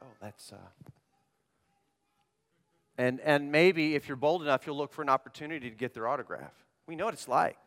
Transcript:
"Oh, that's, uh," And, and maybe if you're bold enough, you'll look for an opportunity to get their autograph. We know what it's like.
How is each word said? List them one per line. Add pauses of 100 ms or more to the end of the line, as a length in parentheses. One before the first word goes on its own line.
"Oh,
that's,
uh," (2250)
And,
and
maybe
if
you're
bold
enough,
you'll
look
for
an
opportunity
to
get
their
autograph. (340)
We
know
what
it's
like.